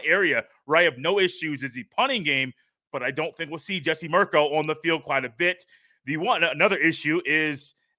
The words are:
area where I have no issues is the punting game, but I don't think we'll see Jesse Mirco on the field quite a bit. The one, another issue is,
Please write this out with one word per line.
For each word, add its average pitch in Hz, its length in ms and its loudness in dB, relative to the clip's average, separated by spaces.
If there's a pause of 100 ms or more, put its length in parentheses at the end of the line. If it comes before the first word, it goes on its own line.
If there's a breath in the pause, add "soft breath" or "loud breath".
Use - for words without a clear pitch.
area 156 400 2 (180 soft breath)
where 151 160 2
I 175 40 6
have 147 140 2
no 170 220 0
issues 156 420 -2
is 131 120 -8
the 123 100 -10
punting 247 400 -2
game, 135 300 0 (380)
but 131 120 -6
I 131 80 -2
don't 156 240 -4
think 160 140 -10
we'll 160 100 -10
see 185 220 -8
Jesse 160 260 -2
Mirco 156 500 2
on 151 80 0
the 156 100 -2
field 165 280 -2
quite 135 220 -2
a 123 40 -8
bit. 175 360 -2 (400 soft breath)
The 139 120 -6
one, 208 260 0
another 170 340 2
issue 156 480 0
is, 151 500 -2 (240)